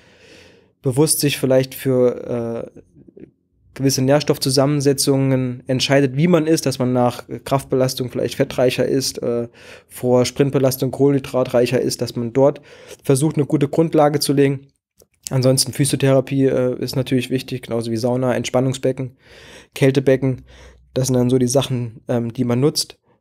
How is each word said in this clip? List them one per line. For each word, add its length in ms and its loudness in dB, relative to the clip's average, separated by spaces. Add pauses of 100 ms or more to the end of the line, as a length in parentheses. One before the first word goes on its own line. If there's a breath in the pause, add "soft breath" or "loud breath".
(800 soft breath)
bewusst 380 0
sich 180 0
vielleicht 380 2
für, 1000 -2
äh, 80 -20 (920)
gewisse 280 0
Nährstoffzusammensetzungen 1700 0
entscheidet, 500 0
wie 100 2
man 180 4
isst, 200 2
dass 120 -2
man 140 0
nach 320 0 (220)
Kraftbelastung 640 -2
vielleicht 260 -4
fettreicher 500 0
isst, 360 -2
äh, 260 -4 (400 loud breath)
vor 380 2
Sprintbelastung 680 0
kohlenhydratreicher 880 0
isst, 220 -2
dass 160 -6
man 160 -6
dort 260 2 (420 loud breath)
versucht, 360 0
eine 80 0
gute 240 0
Grundlage 500 2
zu 140 -2
legen. 340 2 (640)
Ansonsten 420 2
Physiotherapie, 760 0
äh, 360 0
ist 140 -6
natürlich 320 -2
wichtig, 320 -6
genauso 300 -6
wie 60 -2
Sauna, 380 -2
Entspannungsbecken, 800 -2 (580 loud breath)
Kältebecken. 680 2 (520 soft breath)
Das 140 -2
sind 60 0
dann 160 2
so 80 2
die 100 2
Sachen, 600 -2
ähm, 240 -2
die 100 -4
man 160 0
nutzt. 400 -2 (220)